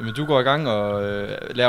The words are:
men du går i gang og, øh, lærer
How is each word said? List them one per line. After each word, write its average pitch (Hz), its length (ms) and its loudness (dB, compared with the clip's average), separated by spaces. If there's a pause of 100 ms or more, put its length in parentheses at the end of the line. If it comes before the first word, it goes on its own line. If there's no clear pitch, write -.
men 113 120 -6
du 147 120 -4
går 143 140 4
i - 20 0
gang 139 260 2
og, 104 360 0
øh, 101 520 -6
lærer 123 120 4